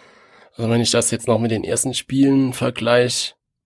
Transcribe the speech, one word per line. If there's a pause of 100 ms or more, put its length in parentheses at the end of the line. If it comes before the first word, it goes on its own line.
(540)
Also
wenn
ich
das
jetzt
noch
mit
den
ersten
Spielen
vergleich, (340)